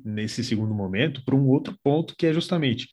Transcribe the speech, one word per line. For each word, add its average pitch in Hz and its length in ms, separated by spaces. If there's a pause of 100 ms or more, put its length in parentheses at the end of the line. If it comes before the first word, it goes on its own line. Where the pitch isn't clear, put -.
nesse 107 380
segundo 110 300
momento, 104 520
pra 135 100
um 135 120
outro 135 360
ponto 160 340
que - 80
é 160 80
justamente 156 600